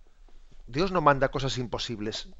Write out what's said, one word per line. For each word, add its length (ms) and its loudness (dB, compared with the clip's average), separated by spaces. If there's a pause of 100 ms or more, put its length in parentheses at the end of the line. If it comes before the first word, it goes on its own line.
(680)
Dios 220 0
no 100 2
manda 300 6
cosas 280 -2
imposibles, 720 -6 (120)